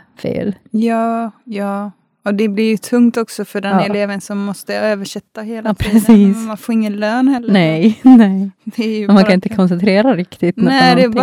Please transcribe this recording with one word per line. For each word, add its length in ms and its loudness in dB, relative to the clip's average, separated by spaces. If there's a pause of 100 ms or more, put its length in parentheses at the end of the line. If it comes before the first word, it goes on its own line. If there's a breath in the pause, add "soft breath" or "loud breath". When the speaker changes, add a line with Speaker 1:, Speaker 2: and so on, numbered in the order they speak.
(180)
Speaker 1:
fel. 380 -6 (160)
Speaker 2:
Ja, 600 -4 (120)
ja. 480 -8 (340)
Och 100 -2
det 140 -2
blir 200 -2
ju 80 -2
tungt 400 0
också 280 -8
för 160 -8
den 180 -6
Speaker 1:
Ja. 60 0
Speaker 2:
eleven 360 -4
som 240 -10
måste 320 -10
översätta 640 -6
hela 280 -8
Speaker 1:
Ja, 40 -2
Speaker 2:
tiden. 200 -4
Speaker 1:
precis. 440 6
Speaker 2:
Men 80 -10
man 120 -10
får 160 -8
ingen 220 -2
lön 320 -2
heller. 260 -2
Speaker 1:
Nej, 460 2
<laughs> 40 -20
nej. 480 6 (120)
Speaker 2:
Det 200 -8
är 160 -4
ju 40 -6
Speaker 1:
Och 40 -4
man 80 6
Speaker 2:
bara 100 6
Speaker 1:
kan 80 2
inte 160 0
Speaker 2:
det. 60 -8
Speaker 1:
koncentrera 600 0
riktigt 400 -4
på 60 -4
Speaker 2:
Nej, 340 2
det 80 4
är 60 2
bara 120 -6